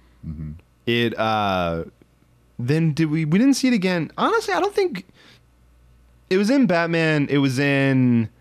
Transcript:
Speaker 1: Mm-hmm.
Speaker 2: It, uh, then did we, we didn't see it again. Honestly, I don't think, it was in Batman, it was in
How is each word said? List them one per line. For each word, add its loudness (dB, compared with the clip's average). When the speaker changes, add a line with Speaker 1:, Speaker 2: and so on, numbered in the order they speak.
Speaker 1:
Mm-hmm. -12
Speaker 2:
It, 0
uh, -2
then 0
did 0
we, -2
we 0
didn't 4
see -2
it 2
again. -2
Honestly, -2
I 0
don't -2
think, -4
it 0
was 0
in 4
Batman, 2
it 2
was 0
in 2